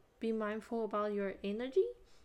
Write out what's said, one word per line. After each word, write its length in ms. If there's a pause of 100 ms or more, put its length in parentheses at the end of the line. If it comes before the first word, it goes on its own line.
(180)
be 140
mindful 520
about 300
your 280
energy. 440 (380)